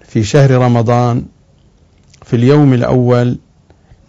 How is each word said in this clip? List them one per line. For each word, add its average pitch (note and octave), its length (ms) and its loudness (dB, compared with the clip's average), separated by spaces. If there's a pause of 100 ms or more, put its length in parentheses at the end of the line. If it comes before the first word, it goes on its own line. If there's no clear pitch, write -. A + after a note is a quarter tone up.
في A2+ 160 -4
شهر C3+ 280 2
رمضان A#2+ 720 0 (1000)
في - 100 -4
اليوم C3+ 380 2
الأول B2 640 -2 (680)